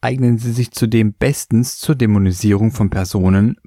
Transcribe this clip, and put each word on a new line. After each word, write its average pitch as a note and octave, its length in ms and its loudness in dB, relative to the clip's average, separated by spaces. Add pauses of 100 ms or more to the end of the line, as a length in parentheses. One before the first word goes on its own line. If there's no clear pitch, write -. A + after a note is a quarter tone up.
eignen B2 360 0
sie A#2 140 -6
sich A#2+ 200 -2
zudem A2+ 420 0
bestens B2+ 640 -2
zur - 180 -2
Dämonisierung G#2 760 2
von G2+ 180 -2
Personen, F#2+ 760 0